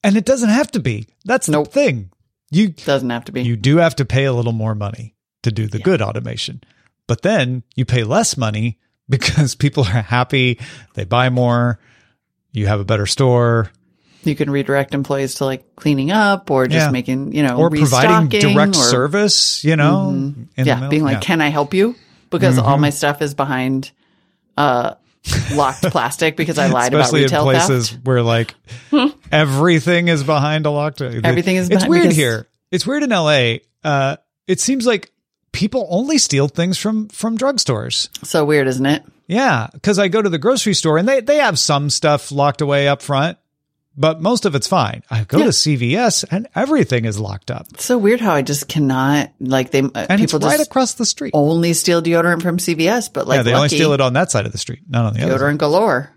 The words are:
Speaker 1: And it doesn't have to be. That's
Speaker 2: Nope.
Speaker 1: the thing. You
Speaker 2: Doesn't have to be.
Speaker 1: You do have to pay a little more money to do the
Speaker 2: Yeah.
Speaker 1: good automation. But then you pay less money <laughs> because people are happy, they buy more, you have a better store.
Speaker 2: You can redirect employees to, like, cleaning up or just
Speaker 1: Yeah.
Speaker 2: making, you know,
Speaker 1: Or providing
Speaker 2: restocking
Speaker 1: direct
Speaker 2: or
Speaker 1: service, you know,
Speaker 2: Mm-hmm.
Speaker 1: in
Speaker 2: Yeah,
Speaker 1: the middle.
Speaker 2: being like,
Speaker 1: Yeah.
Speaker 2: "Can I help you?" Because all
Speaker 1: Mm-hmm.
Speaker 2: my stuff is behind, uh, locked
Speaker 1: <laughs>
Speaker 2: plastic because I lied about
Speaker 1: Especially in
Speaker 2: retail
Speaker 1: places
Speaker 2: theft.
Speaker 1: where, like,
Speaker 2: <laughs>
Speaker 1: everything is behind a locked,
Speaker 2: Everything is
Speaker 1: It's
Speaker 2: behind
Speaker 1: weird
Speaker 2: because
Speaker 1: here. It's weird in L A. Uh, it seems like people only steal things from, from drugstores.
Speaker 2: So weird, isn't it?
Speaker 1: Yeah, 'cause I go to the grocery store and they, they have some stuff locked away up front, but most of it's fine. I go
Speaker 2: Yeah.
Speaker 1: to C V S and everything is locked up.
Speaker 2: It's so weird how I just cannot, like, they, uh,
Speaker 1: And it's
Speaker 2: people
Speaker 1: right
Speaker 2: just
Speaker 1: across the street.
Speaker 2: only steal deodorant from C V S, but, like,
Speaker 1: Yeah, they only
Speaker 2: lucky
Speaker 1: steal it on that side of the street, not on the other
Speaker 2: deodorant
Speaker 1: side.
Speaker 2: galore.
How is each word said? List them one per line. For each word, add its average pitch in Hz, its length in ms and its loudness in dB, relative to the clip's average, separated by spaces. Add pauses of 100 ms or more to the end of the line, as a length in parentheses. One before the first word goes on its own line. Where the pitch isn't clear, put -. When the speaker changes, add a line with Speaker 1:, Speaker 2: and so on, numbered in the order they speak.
Speaker 1:
And 208 140 4
it 202 80 -2
doesn't 240 240 2
have 262 220 2
to 208 80 -2
be. 110 280 -4 (160)
That's 247 240 -2
Speaker 2:
Nope. 151 200 0
Speaker 1:
the - 40 -20
thing. 139 380 0 (400)
You 196 180 2
Speaker 2:
Doesn't 139 400 -2
have 120 160 -6
to - 80 -12
be. 123 100 -4
Speaker 1:
You 120 140 -2
do 139 220 2
have 165 180 2
to 135 80 -2
pay 135 220 0
a 135 80 0
little 120 180 -2
more 110 220 -4
money 104 400 -10 (300)
to 120 60 2
do 107 160 -4
the 104 120 -6
Speaker 2:
Yeah. 101 60 -10
Speaker 1:
good 175 180 2
automation. 113 580 -8 (480)
But 117 140 -2
then 127 420 -2 (100)
you 131 100 0
pay 120 200 0
less 170 320 -2
money 110 420 -4 (140)
<laughs> - 160 -20
because 131 480 0
people 143 280 0
are 107 180 0
happy, 123 580 0 (340)
they - 100 -6
buy 120 260 2
more, 120 500 0 (720)
you 104 160 -2
have 107 100 0
a 101 60 -4
better 101 220 0
store. 120 640 2 (540)
Speaker 2:
You 147 120 -2
can 147 140 -2
redirect 139 440 -2
employees 135 420 -4
to, 143 80 -4
like, 131 300 -6
cleaning 143 380 0
up 202 380 2
or 131 180 2
just 156 180 2
Speaker 1:
Yeah. 143 60 0
Speaker 2:
making, 131 400 -4
you 147 100 0
know, 127 140 0
Speaker 1:
Or 165 140 2
providing 151 580 4
Speaker 2:
restocking 202 260 2
Speaker 1:
direct 170 220 4
Speaker 2:
or 147 80 2
Speaker 1:
service, 147 800 0
you 160 100 4
know, 147 400 2
Speaker 2:
Mm-hmm. 135 280 -6 (140)
Speaker 1:
in 131 100 0
Speaker 2:
Yeah, 135 100 4
Speaker 1:
the 123 60 -6
middle. 139 80 -6
Speaker 2:
being 151 140 2
like, 135 120 0
Speaker 1:
Yeah. 98 40 -4
Speaker 2:
"Can 165 200 -2
I 147 80 2
help 147 260 -2
you?" 220 220 0 (340)
Because 131 280 2
all 135 160 2
Speaker 1:
Mm-hmm. 147 80 2
Speaker 2:
my 147 80 2
stuff 143 300 -2
is 143 140 -4
behind, 135 560 -4 (680)
uh, 127 380 0 (580)
locked 143 300 0
Speaker 1:
<laughs> 180 80 0
Speaker 2:
plastic 151 460 -2
because 160 220 -4
I 139 100 2
lied 123 260 0
about 151 60 4
Speaker 1:
Especially 156 200 2
in 139 40 4
Speaker 2:
retail 147 200 0
Speaker 1:
places 131 460 2
Speaker 2:
theft. 123 160 -18
Speaker 1:
where, 127 160 2
like, 117 320 0 (380)
Speaker 2:
<laughs> 294 100 4 (300)
Speaker 1:
everything 156 760 2
is 156 160 0
behind 151 420 0
a 151 40 0
locked, 147 300 -4
Speaker 2:
Everything 143 560 0
is 180 100 0
Speaker 1:
It's 180 100 2
Speaker 2:
behind 190 140 2
Speaker 1:
weird 349 140 6
Speaker 2:
because 156 120 4
Speaker 1:
here. 117 320 0 (220)
It's 180 160 -2
weird 294 160 -2
in 262 100 0
L 165 180 2
A. 123 300 2 (240)
Uh, 139 320 0 (300)
it 185 140 -2
seems 254 260 -2
like 226 240 -2 (420)
people 214 380 -2
only 262 280 0
steal 139 300 0
things 175 300 -2
from, 214 300 -4
from 226 280 -6
drugstores. 220 720 -2 (160)
Speaker 2:
So 156 200 0
weird, 143 240 2
isn't 131 180 -2
it? 147 160 2 (240)
Speaker 1:
Yeah, 180 420 0 (140)
'cause 196 160 2
I 202 100 2
go 208 140 2
to 202 60 0
the 165 100 -2
grocery 208 360 0
store 156 240 2
and 196 100 0
they, 269 120 2
they 277 180 2
have 220 200 2
some 143 320 0
stuff 147 420 0
locked 143 280 0
away 143 280 0
up 143 140 0
front, 143 360 -2 (580)
but 160 240 0
most 226 260 0
of 156 80 0
it's 139 120 -2
fine. 117 440 -2
I 113 140 -2
go 151 140 0
Speaker 2:
Yeah. 233 80 4
Speaker 1:
to 185 60 2
C 151 240 0
V 123 200 0
S 233 280 0
and 208 300 -4
everything 233 500 0
is 104 140 -4
locked 98 320 -10
up. - 240 -10
Speaker 2:
It's - 100 -12
so 247 140 0
weird 220 220 2
how 202 140 0
I 143 80 2
just 143 260 -4
cannot, 139 640 0 (100)
like, 131 300 -2
they, 135 100 2
uh, 135 140 0
Speaker 1:
And 196 260 0
it's - 120 2
Speaker 2:
people 151 160 0
Speaker 1:
right 302 100 2
Speaker 2:
just 302 120 0
Speaker 1:
across 262 240 0
the 233 120 -4
street. - 280 -6
Speaker 2:
only 165 380 2
steal 170 300 0
deodorant 170 400 2
from 175 160 -2
C 175 160 -2
V 160 140 0
S, 220 200 0
but, - 200 -6
like, 135 100 2
Speaker 1:
Yeah, 123 40 2
they 117 100 2
only 135 140 2
Speaker 2:
lucky 147 100 0
Speaker 1:
steal 147 160 4
it 139 80 0
on 127 140 2
that 175 160 0
side 104 140 0
of 110 80 -8
the 101 60 -10
street, - 300 -10
not 120 180 0
on 107 80 -2
the - 80 -2
other 131 160 0
Speaker 2:
deodorant 143 140 0
Speaker 1:
side. 147 60 -4
Speaker 2:
galore. 151 580 0